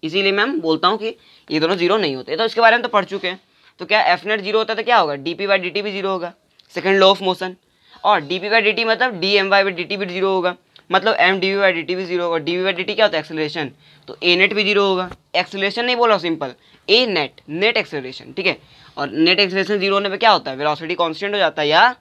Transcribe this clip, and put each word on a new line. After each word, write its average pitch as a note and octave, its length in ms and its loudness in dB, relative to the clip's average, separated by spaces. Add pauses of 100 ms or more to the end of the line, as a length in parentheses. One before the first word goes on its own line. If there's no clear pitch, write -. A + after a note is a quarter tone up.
इसीलिए G3 300 -4
मैं A3+ 280 -2
बोलता E3 280 0
हूँ G#3 100 0
कि A3 180 -8 (320)
ये D#3 120 -2
दोनों E3 160 0
ज़ीरो F3 220 2
नहीं D3 180 -2
होते। C3 200 -8
तो A3 80 0
इसके A3+ 160 -2
बारे A3+ 160 6
में A#3+ 60 -2
तो A#3+ 80 -4
पढ़ G#3 160 2
चुके F3+ 220 -6
हैं। F#3 120 -8 (400)
तो F#3 60 -10
क्या - 180 2 (120)
F F3 100 -10
net G#3+ 140 -4
ज़ीरो G#3 180 -2
होता A3 140 -2
है G#3+ 40 -4
तो G#3+ 80 -6
क्या A#3 140 4
होगा, D3+ 180 0
डीपी E3 300 -6
by G3 120 2
डीटी F3+ 240 -4
भी G#3 100 -6
ज़ीरो F#3+ 180 -4
होगा, F3 240 -6 (400)
सेकंड F#3+ 280 2
law F#3+ 120 8
of G3 100 -8
motion। F#3 300 -2 (500)
और G3+ 180 4
डीपी F3 260 -6
by A3 140 4
डीटी G#3+ 220 0
मतलब A3 360 0
डीएम G3 300 2
वाई G3 140 6
by G3 60 -2
डीटी F3+ 260 -6
भी G3 100 -4
ज़ीरो F#3 240 -2
होगा, F3+ 240 0 (360)
मतलब F#3+ 280 2
M F#3+ 220 4
डीवी G3 200 0
by F#3+ 140 4
डीटी E3 200 -4
भी F#3 100 -6
ज़ीरो F3 200 -4
होगा। E3+ 140 -2
डीवी E3+ 260 -4
by F#3+ 120 -2
डीटी F#3 180 -6
क्या G#3+ 120 2
होता E3+ 100 0
है, D#3 60 -2
एक्सेलरेशन, D#3 480 -6 (380)
तो - 60 -14
A F3 240 2
net F#3+ 160 2
भी G#3 100 0
ज़ीरो G3+ 200 2
होगा। F#3 260 -2 (260)
एक्सेलरेशन G3 480 -2
नहीं B3 120 0
बोला A3+ 220 4
सिंपल, D#3 360 -6 (340)
A G#3+ 100 6 (100)
net, D#3 420 -4
नेट G3+ 260 0
एक्सेलरेशन, C3+ 560 -8
ठीक F#3 140 -4
है। F3 100 -2 (400)
और C#3 140 -6
नेट E3 300 2
एक्सेलरेशन F#3+ 380 0
ज़ीरो G3 160 0
होने G3+ 140 0
पे F#3+ 80 -6
क्या A3 140 4
होता D#3 200 2
है, C3 60 -8
वेलोसिटी D3+ 380 -2
कांस्टेंट F3 380 -2
हो G#3 60 -2
जाता E3 240 0
है D3 60 0
या F3+ 320 6